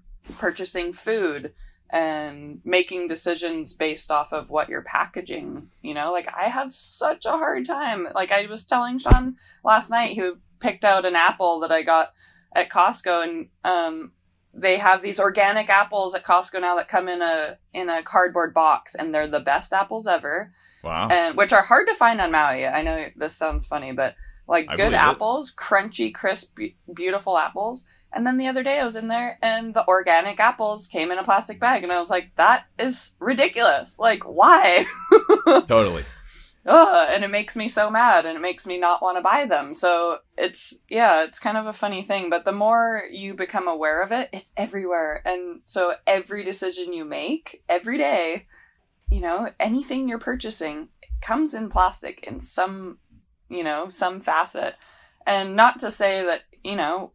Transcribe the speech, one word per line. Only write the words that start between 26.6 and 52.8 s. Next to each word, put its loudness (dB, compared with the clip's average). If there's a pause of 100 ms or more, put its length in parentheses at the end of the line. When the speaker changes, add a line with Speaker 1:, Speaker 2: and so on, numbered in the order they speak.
Speaker 1:
beautiful -4
apples. -4 (300)
And -4
then 0
the -2
other -4
day -2
I 0
was -6
in -8
there -4
and -4
the 2
organic 2
apples 0
came -4
in -2
a -6
plastic 0
bag. 2
And -4
I 0
was -4
like, -2
"That 6 (140)
is -4
ridiculous. 2
Like, 2
why?" 6 (240)
<laughs> 8 (400)
Speaker 2:
Totally. 4 (600)
Speaker 1:
Ugh, 8
and 2
it -6
makes -4
me -4
so 0
mad 6
and -6
it -10
makes -6
me -6
not 2
wanna -2
buy 2
them. -2
So 0 (200)
it's, -6
yeah, 4
it's -8
kind -4
of -4
a -8
funny -4
thing. -4
But -2
the 0
more 2
you -12
become -4
aware 0
of -4
it, -4
it's -16
everywhere. -4
And -6
so -2 (120)
every -2
decision -6
you -8
make -8
every -2
day, -2 (640)
you 2
know, -4 (100)
anything -2
you're -6
purchasing -8 (320)
comes -2
in -8
plastic -2
in -12
some, -6 (500)